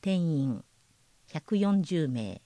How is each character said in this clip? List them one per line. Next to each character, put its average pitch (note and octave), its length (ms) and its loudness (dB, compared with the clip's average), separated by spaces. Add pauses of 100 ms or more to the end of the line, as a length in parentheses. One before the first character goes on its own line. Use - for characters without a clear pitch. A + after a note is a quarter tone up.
定 F#3+ 140 0
員、 D3 500 0 (600)
百 G3+ 300 -4
四 G3 260 4
十 D#3+ 240 0
名。 A2 380 -6